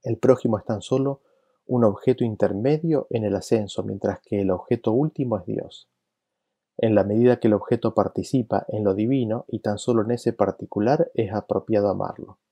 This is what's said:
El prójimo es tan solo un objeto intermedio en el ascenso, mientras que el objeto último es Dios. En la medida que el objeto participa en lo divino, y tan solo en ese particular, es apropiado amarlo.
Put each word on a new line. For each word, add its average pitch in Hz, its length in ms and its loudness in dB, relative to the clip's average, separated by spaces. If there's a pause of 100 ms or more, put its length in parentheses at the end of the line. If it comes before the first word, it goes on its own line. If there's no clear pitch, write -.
El 117 140 -4
prójimo 123 400 2
es - 80 -8
tan 107 160 -4
solo 135 400 -2 (440)
un 123 200 2
objeto 123 400 2
intermedio 131 880 0
en 113 120 -2
el 98 140 0
ascenso, 104 460 -2
mientras 101 360 -4
que 104 220 -2
el 95 100 2
objeto 110 400 -2
último 127 460 -2
es 85 80 -8
Dios. - 420 -8 (880)
En 113 180 2
la 98 100 4
medida 120 340 4
que - 80 0
el 107 60 6
objeto 113 400 0
participa 107 760 -2
en 107 160 -4
lo 98 100 2
divino, 113 540 -2
y 110 120 -6
tan 104 180 -4
solo 117 240 0
en 110 100 -2
ese 117 220 -2
particular, 107 800 0
es 104 180 0
apropiado 101 560 0
amarlo. 95 520 -6 (120)